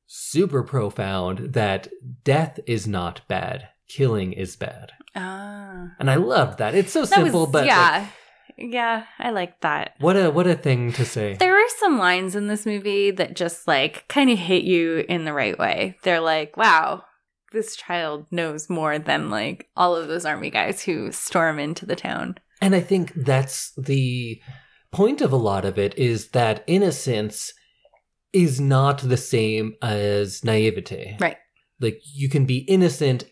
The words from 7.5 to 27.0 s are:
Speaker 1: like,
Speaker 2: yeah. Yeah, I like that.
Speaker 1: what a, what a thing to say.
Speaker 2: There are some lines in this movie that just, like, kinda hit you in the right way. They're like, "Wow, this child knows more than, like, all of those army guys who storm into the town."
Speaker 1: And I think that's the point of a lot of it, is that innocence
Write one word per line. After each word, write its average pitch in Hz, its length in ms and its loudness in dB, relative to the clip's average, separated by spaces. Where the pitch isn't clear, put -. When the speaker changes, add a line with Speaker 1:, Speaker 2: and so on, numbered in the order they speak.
Speaker 1:
like, 143 80 4
Speaker 2:
yeah. 180 380 4
Yeah, 233 480 -4
I 247 120 -4
like 180 300 -4
that. 151 400 -2
Speaker 1:
what 175 160 4
a, 180 140 4
what 175 160 2
a 175 100 4
thing 123 380 0
to 127 100 0
say. 104 340 -4
Speaker 2:
There 370 180 4
are 440 120 6
some 349 200 2
lines 185 360 0
in 208 140 -4
this 208 180 -4
movie 202 460 0
that 185 240 -2
just, 170 320 -4
like, 151 400 0
kinda 269 260 4
hit 180 300 2
you 165 440 2
in 170 160 -2
the 156 80 -4
right 123 260 -2
way. 98 440 -2
They're 170 180 2
like, 156 360 -2
"Wow, 170 480 4
this 214 240 -4
child 156 540 -6
knows 160 380 -6
more 156 300 -2
than, 147 320 -4
like, 107 460 -6
all 180 200 2
of 160 120 -6
those 170 180 -6
army 151 240 -6
guys 107 320 -2
who - 300 -4
storm 160 460 -2
into 151 280 -8
the - 100 -4
town." - 400 -8
Speaker 1:
And 196 140 4
I 185 60 4
think 185 340 0
that's 135 640 -2
the 127 640 -2
point 233 320 2
of 165 100 2
a 135 40 4
lot 98 280 0
of 95 140 -2
it, 101 180 0
is 117 340 0
that 113 360 0
innocence 139 840 0